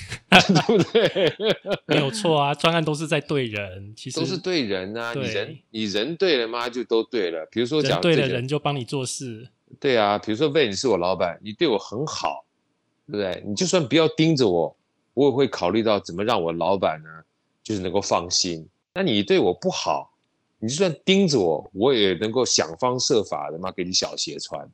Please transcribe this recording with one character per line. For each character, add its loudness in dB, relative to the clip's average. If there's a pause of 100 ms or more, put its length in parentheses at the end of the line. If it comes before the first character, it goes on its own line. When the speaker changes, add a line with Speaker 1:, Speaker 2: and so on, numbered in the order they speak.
(300)
Speaker 1:
<laughs> -
对 6
不 6
对？ 2 (520)
Speaker 2:
没 2
有 2
错 2
啊， 2
专 2
案 2
都 0
是 -6
在 0
对 -2
人， -8
其 -12
实 -4
Speaker 1:
都 -2
是 -4
对 -2
人 -4
啊， -6
Speaker 2:
对。 -4
Speaker 1:
你 -2
人， -6 (100)
你 -6
人 -2
对 2
了 0
嘛， -4
就 -6
都 2
对 -2
了。 -8
比 -4
如 0
说 -2
讲 2
Speaker 2:
人 2
对 2
了， 2
人 -4
就 -2
帮 -2
你 -6
做 -6
事。 -10 (320)
Speaker 1:
对 2
啊， 4
比 -6
如 -2
说， 2
喂， 2
你 -4
是 0
我 4
老 0
板， -2
你 -12
对 0
我 2
很 -6
好， -6 (640)
对 -16
不 -4
对？ -4
你 -6
就 -2
算 2
不 0
要 6
盯 2
着 4
我， 0 (380)
我 4
也 2
会 2
考 -2
虑 2
到 2
怎 -8
么 -6
让 0
我 -2
老 0
板 -2
呢， -20 (540)
就 -6
是 -4
能 -4
够 0
放 -2
心。 -4 (260)
那 -2
你 2
对 2
我 2
不 -4
好， -4 (460)
你 -4
就 -4
算 0 (120)
盯 6
着 2
我， 0
我 2
也 2
能 -4
够 0
想 0
方 -2
设 2
法 -8
的 -10
嘛， -8
给 -6
你 -8
小 -2
鞋 -8
穿。 -12